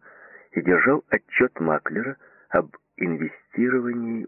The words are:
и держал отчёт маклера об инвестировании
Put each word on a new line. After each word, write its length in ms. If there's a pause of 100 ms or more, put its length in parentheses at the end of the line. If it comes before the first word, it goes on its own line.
(520)
и 100
держал 480
отчёт 500
маклера 580 (320)
об 260 (220)
инвестировании 1300